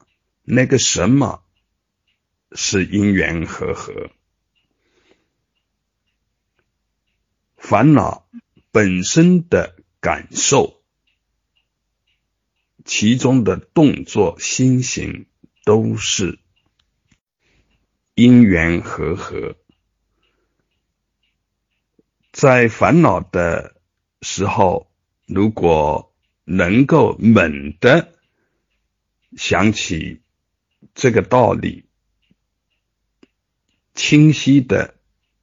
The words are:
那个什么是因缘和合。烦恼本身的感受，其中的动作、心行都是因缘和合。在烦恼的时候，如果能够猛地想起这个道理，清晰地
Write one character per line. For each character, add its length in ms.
那 240
个 140
什 320
么 320
是 320
因 280
缘 320
和 300
合。 340
烦 380
恼 340
本 320
身 440
的 280
感 320
受， 520
其 320
中 280
的 140
动 480
作、 340
心 420
行 460
都 340
是 420
因 260
缘 400
和 340
合。 400
在 360
烦 340
恼 200
的 600
时 240
候， 460
如 240
果 640
能 420
够 320
猛 640
地 340
想 340
起 500
这 180
个 100
道 320
理， 340
清 400
晰 260
地 360